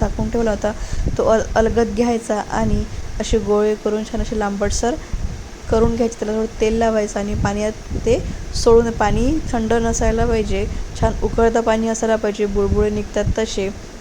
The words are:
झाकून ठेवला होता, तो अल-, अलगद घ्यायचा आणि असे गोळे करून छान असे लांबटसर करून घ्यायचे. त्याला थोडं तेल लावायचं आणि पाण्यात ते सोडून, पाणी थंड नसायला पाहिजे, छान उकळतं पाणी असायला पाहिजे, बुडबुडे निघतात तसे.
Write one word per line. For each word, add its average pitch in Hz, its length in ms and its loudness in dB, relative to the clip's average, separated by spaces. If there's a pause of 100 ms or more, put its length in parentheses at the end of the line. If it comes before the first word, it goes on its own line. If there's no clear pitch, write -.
झाकून - 300 0
ठेवला 226 200 0
होता, 208 220 0 (460)
तो 220 100 2
अल-, 220 260 2
अलगद 220 400 2
घ्यायचा 226 460 0
आणि 208 440 0 (360)
असे 220 180 0
गोळे 208 360 2
करून 214 300 -2
छान 220 180 -4
असे 220 160 -4
लांबटसर 202 560 0 (760)
करून 226 260 2
घ्यायचे. 226 280 -2
त्याला 214 140 -2
थोडं 220 220 -4
तेल 220 140 2
लावायचं 220 460 0
आणि 208 140 -4
पाण्यात 208 380 0 (340)
ते 233 160 2 (320)
सोडून, 233 360 6
पाणी 220 480 2 (140)
थंड 226 200 0
नसायला 226 540 2
पाहिजे, 208 400 0 (340)
छान 226 120 4 (100)
उकळतं 233 380 4
पाणी 226 280 2
असायला 226 280 0
पाहिजे, 208 300 0
बुडबुडे 202 440 2
निघतात 208 340 -2 (140)
तसे. 208 360 -2 (260)